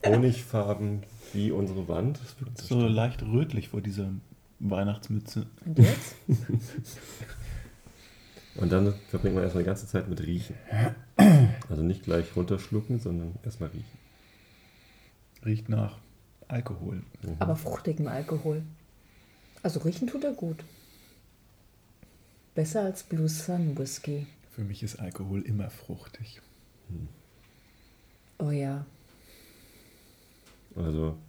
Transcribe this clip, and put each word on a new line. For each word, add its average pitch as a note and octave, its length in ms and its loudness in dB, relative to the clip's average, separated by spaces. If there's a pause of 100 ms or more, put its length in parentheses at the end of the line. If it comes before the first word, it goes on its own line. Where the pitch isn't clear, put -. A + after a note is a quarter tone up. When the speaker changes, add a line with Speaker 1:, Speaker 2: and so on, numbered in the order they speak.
Speaker 1:
Honigfarben G#2 960 2 (300)
wie G2+ 180 0
unsere F#2+ 360 -2
Wand. F#2+ 340 -2
Das - 180 -16
wird B2 180 -8
Speaker 2:
So B2 300 0
leicht A2+ 360 2
rötlich A#2 460 0
vor G#2 120 -4
dieser G2 280 -4 (500)
Weihnachtsmütze. G#2 880 -2 (180)
Speaker 3:
Und D#3+ 140 0
jetzt? A#2 360 6 (120)
Speaker 1:
<laughs> - 0 - (2250)
Und F2 180 0
dann G2+ 200 6 (160)
verbringt F#2+ 260 0
man F#2 100 2
erstmal F2 180 2
die E2+ 40 2
ganze G2 200 -4
Zeit F#2+ 220 -2
mit F2+ 120 -4
Riechen. E2+ 340 -4 (1120)
Also D#2 140 0
nicht F#2 200 0
gleich E2+ 320 0
runterschlucken, G#2+ 640 0
sondern E2+ 440 -4
erstmal E2 260 -6
riechen. - 280 -14 (1500)
Speaker 2:
Riecht A2 240 -2
nach G#2+ 280 -2 (520)
Alkohol. F#2+ 480 -6 (240)
Speaker 1:
Mhm. D#2+ 180 -8
Speaker 3:
Aber D#3+ 160 0
fruchtigem D#3 540 -4
Alkohol. D#3 520 -4 (1000)
Also E3 160 -2
riechen F3 300 -2
tut C#4+ 160 -6
er C#4 80 0
gut. E3 320 -6 (1900)
Besser D#3+ 280 0
als F#3+ 220 -4
Blue D#3+ 260 0
Sun D#3 480 -2
Whisky. C#3+ 500 -6 (240)
Speaker 2:
Für A2+ 140 -6
mich G2+ 180 -6
ist G#2+ 160 -8
Alkohol G2 440 -4
immer G2+ 260 -4
fruchtig. - 720 -14 (480)
Speaker 1:
Hm. D#2+ 180 -10 (1300)
Speaker 3:
Oh D3 120 -2
ja. C#3 340 -4 (1900)
Speaker 1:
Also. D#2+ 400 -2 (140)